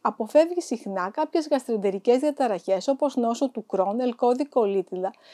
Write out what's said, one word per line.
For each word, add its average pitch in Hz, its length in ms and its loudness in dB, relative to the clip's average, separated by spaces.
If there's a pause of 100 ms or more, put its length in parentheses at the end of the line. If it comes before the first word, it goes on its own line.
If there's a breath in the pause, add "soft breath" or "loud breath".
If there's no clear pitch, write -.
αποφεύγει 311 600 2
συχνά 196 500 -6
κάποιες 311 380 -2
γαστρεντερικές 226 680 0
διαταραχές 240 720 0
όπως 277 280 0
νόσο 233 320 0
του 226 180 -10
Κρόν, 196 340 0
ελκώδη 247 460 0
κολίτιδα, 196 640 -2 (240 soft breath)